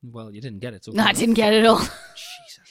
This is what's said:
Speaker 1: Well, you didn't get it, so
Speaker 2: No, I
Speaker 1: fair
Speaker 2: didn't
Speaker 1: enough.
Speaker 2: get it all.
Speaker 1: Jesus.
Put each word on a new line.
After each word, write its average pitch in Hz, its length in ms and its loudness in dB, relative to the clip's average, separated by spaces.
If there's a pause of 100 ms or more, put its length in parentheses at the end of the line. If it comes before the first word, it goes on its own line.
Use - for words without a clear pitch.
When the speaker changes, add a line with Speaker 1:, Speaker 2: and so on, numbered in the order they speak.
Speaker 1:
Well, 117 320 -16
you 104 80 -16
didn't 113 180 -14
get 120 140 -12
it, 95 100 -20
so 110 100 -16
Speaker 2:
No, 208 100 2
I 214 40 4
Speaker 1:
fair 202 60 2
Speaker 2:
didn't 208 120 0
Speaker 1:
enough. 226 120 4
Speaker 2:
get 214 160 4
it 220 140 6
all. 226 120 6
Speaker 1:
Jesus. - 800 -12 (120)